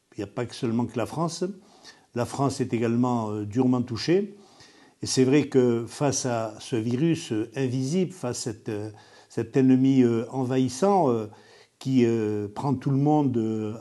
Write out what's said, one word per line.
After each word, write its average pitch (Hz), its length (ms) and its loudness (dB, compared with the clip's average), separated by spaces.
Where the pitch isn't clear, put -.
Il - 40 -10
n'y 101 40 -6
a - 20 -12
pas 117 200 -8
que - 80 -14
seulement 120 300 -2
que 117 140 -8
la 110 80 -2
France. 165 380 -6
La 120 80 0
France 135 360 -2
est 123 140 -4
également, 117 560 0
euh, 107 160 -6
durement 123 360 0
touchée. 156 540 -2
Et 107 60 -10
c'est 131 180 2
vrai 139 220 4
que 123 400 2
face 135 400 -4
à 113 320 -4
ce - 160 -10
virus, 123 560 -2
euh, 113 240 -4
invisible, 135 560 -2
face - 380 -8
à - 20 -6
cette, 104 180 -12
euh, 107 220 -8
cet 113 280 -4
ennemi, 131 460 6
euh, 117 300 4
envahissant, 131 760 2
euh, 113 200 0
qui, 131 280 4
euh, 107 420 0
prend 139 260 -4
tout 135 140 -4
le 135 80 0
monde, 143 400 2
euh, 110 440 -2